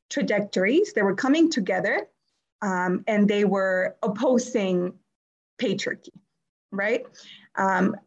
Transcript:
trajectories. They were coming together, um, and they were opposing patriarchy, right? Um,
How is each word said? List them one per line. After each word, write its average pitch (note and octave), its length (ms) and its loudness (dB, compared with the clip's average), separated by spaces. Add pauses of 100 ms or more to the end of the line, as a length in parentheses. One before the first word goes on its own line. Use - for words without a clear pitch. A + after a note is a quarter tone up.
trajectories. G#3 880 0
They G#3+ 80 2
were G3 120 2
coming D#4 360 2
together, G#3 580 -2 (540)
um, F#3 440 -2
and G#3 220 4
they G#3 160 2
were F#3+ 580 0
opposing G#3 920 0 (640)
patriarchy, - 540 -6 (560)
right? G3+ 340 -2 (520)
Um, F#3+ 400 0 (100)